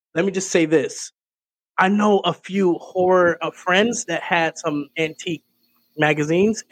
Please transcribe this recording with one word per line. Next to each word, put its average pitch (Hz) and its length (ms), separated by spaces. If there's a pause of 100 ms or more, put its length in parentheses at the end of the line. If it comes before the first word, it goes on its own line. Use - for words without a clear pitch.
(160)
let 170 100
me 196 60
just 185 200
say 165 140
this. 151 460 (680)
I 185 100
know 208 320
a 175 120
few 185 460
horror, 180 600
uh, 160 100
friends 214 540
that 165 180
had 165 340
some 147 400
antique 160 460 (540)
magazines, 156 760